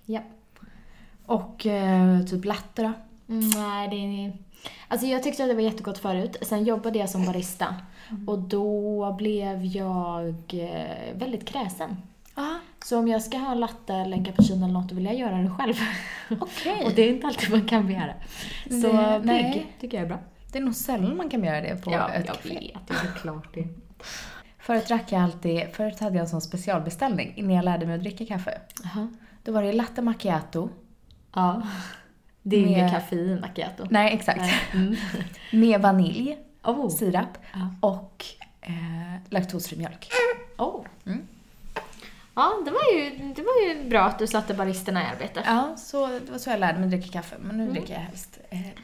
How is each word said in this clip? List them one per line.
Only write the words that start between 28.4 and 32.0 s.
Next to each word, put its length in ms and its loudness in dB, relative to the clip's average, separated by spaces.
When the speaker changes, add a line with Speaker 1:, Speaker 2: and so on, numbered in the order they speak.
Speaker 1:
Aha. 220 -4
Speaker 2:
Då 80 -4
var 120 4
det 100 2
latte 280 0
macchiato. 680 0
Speaker 1:
Ja. 280 4